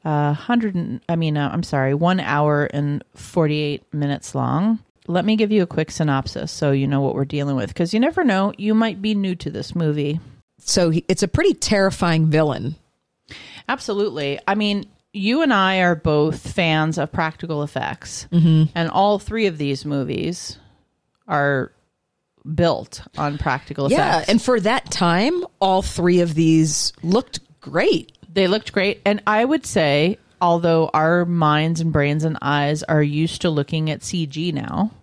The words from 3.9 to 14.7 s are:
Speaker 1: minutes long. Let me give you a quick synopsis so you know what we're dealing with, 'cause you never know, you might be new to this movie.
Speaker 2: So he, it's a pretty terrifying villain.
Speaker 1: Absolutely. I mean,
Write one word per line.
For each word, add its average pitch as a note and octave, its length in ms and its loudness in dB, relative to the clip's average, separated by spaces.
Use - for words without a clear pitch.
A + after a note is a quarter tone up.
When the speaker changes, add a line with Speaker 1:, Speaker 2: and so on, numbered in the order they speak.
Speaker 1:
minutes C#3+ 400 -4
long. D3 460 0
Let F3+ 200 -2
me A3 100 2
give G#3 160 2
you G#3 100 4
a E3+ 60 0
quick - 240 -4
synopsis D3 600 -2
so C#3+ 200 0
you C#3 160 2
know C#3 140 0
what C3+ 120 0
we're C3+ 120 -2
dealing C#3+ 300 -4
with, G#2+ 200 -4
'cause F3 180 0
you G#3+ 60 2
never E4 240 2
know, G3+ 340 2
you G#3 160 0
might A3 260 0
be G#3+ 140 -2
new G3 220 -2
to D3+ 160 -8
this - 240 -8
movie. D3+ 440 0
Speaker 2:
So F3 300 2
he, E3 160 -2
it's F#3 160 0
a F#3+ 40 0
pretty E4+ 280 2
terrifying F#3 760 2
villain. D3+ 460 0
Speaker 1:
Absolutely. G3 800 -4
I G3 80 0
mean, G#3 300 -2